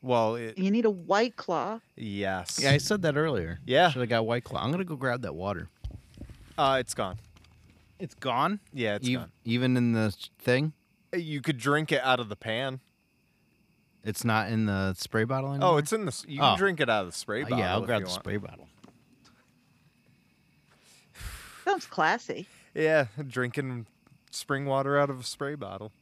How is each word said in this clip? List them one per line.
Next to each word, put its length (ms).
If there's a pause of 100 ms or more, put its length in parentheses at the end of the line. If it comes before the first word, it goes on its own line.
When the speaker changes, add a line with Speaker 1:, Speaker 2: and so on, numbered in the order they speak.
Speaker 1:
Well, 360
it 220
Speaker 2:
You 120
need 140
a 60
White 460
Claw. 440 (160)
Speaker 1:
Yes. 640
Speaker 3:
Yeah, 80
I 80
said 240
that 140
earlier. 500
Speaker 1:
Yeah. 240
Speaker 3:
Shoulda 160
got 200
White 180
Claw. 180
I'm 80
gonna 140
go 120
grab 260
that 120
water. 340 (880)
Speaker 1:
Uh, 220
it's 160
gone. 240 (800)
Speaker 3:
It's 160
gone? 460 (120)
Speaker 1:
Yeah, 240
it's 120
Speaker 3:
Ev- 60
Speaker 1:
gone. 180 (120)
Speaker 3:
even 320
in 160
the 180
th-, 280
thing? 340 (400)
Speaker 1:
Uh, 60
you 220
could 180
drink 340
it 100
out 180
of 80
the 80
pan. 440 (1200)
Speaker 3:
It's 200
not 260
in 160
the 280
spray 300
bottle 260
anymore? 240
Speaker 1:
Oh, 40
it's 140
in 120
the 40
s-, 200
you 120
can 140
Speaker 3:
Oh. 20
Speaker 1:
drink 240
it 100
out 120
of 100
the 40
spray 260
Speaker 3:
Uh, 20
Speaker 1:
bottle 140
Speaker 3:
yeah, 140
I'll 80
Speaker 1:
if 60
Speaker 3:
grab 140
Speaker 1:
you 60
Speaker 3:
the 40
Speaker 1:
want. 120
Speaker 3:
spray 140
bottle. 320 (3000)
Speaker 2:
Sounds 220
classy. 600 (280)
Speaker 1:
Yeah, 320 (200)
drinking 600 (440)
spring 360
water 320
out 120
of 100
a 20
spray 320
bottle. 480